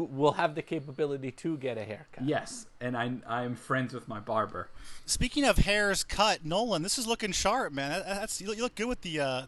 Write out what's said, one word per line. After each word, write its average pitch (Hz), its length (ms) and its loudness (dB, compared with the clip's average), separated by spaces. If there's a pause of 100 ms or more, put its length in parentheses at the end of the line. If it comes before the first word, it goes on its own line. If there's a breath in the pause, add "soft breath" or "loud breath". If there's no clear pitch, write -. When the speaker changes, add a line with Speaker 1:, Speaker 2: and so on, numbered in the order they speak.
(120)
Speaker 1:
will 139 220 6
have 165 220 2
the 160 80 -4
capability 143 680 -4
to 160 280 -4
get 123 200 -4
a 107 60 -6
haircut. 104 420 -8
Speaker 2:
Yes, - 400 -2 (160)
and 123 160 -2
I, 123 140 -2 (160)
I'm 123 260 -2
friends 127 400 -2
with 120 140 -10
my 110 120 -8
barber. 104 500 -2 (360 loud breath)
Speaker 3:
Speaking 269 400 2
of - 140 8
hairs 202 440 4
cut, 196 420 4
Nolan, 190 360 2
this 196 160 -2
is 240 80 -4
looking 220 260 0
sharp, 202 420 2
man. 139 180 -2
That, 175 160 -2
that's, 202 340 -4
you 190 60 -8
look, 220 100 -4
you 233 60 -2
look 247 120 -2
good 220 120 -2
with 247 140 -2
the, 156 180 -4
uh, 131 280 0